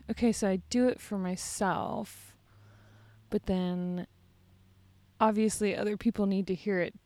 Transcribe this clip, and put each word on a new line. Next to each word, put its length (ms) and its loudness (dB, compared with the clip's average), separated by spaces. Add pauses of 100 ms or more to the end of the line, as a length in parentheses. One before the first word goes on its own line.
Okay, 220 2
so 160 0
I 100 2 (120)
do 180 4
it 140 0
for 160 -6
myself, 1200 -4 (920)
but 180 -4
then 600 -2 (1120)
obviously 560 4
other 220 -2
people 280 2
need 220 2
to 80 0
hear 240 0
it 140 -2 (120)